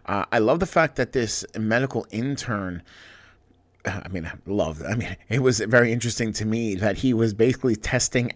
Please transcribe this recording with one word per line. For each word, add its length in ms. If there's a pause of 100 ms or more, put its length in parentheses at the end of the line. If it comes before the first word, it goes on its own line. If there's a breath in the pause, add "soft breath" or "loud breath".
Uh, 260
I 80
love 220
the 40
fact 300
that 160
this 320 (160)
medical 520
intern, 720 (1040 loud breath)
I 220
mean, 240 (140)
love. 420
I 80
mean, 180 (140)
it 140
was 180
very 320
interesting 400
to 140
me 300
that 200
he 180
was 200
basically 420
testing 600